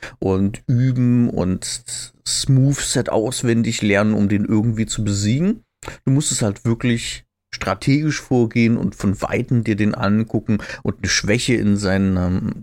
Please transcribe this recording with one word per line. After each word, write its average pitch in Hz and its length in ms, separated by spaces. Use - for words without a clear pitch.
und 98 480
üben 123 600
und - 540
das - 260
Moveset 135 600
auswendig 117 720
lernen, 104 320
um 104 160
den 104 160
irgendwie 113 400
zu - 180
besiegen. 110 600
Du 135 60
musstest 139 320
halt 101 220
wirklich 117 580
strategisch 139 680
vorgehen 117 560
und - 160
von 98 280
Weitem 120 420
dir 110 140
den 104 180
angucken 110 600
und - 160
eine 95 100
Schwäche 120 460
in 104 220
seiner 95 640